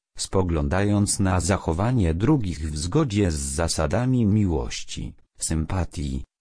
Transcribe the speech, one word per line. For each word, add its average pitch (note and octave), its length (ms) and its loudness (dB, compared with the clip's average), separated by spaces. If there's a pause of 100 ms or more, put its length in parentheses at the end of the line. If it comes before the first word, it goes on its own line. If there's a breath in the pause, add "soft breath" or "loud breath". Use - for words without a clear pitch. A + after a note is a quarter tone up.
(180)
spoglądając F#2+ 1000 0
na F#2 220 2
zachowanie F2+ 760 2
drugich F#2 560 0
w D2+ 80 -6
zgodzie G2+ 520 0
z D2+ 40 0
zasadami E2 920 0
miłości, - 880 0 (240)
sympatii, D2+ 880 -4 (160)